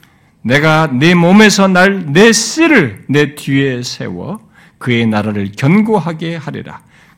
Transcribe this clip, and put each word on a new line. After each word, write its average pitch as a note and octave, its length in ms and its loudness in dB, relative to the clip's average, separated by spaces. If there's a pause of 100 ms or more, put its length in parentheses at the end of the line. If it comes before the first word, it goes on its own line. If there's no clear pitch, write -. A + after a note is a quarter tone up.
(440)
"내가 D#3 500 0
네 D#3 200 2
몸에서 G3 540 4
날, F#3 460 0
내 G#3+ 180 6
씨를 A3 760 0
내 D3 260 0
뒤에 C#3 480 -4
세워 A#2 560 -12 (380)
그의 A#2 300 -2
나라를 G#2 500 -4
견고하게 E3+ 800 -2
하리라. - 460 -14 (340)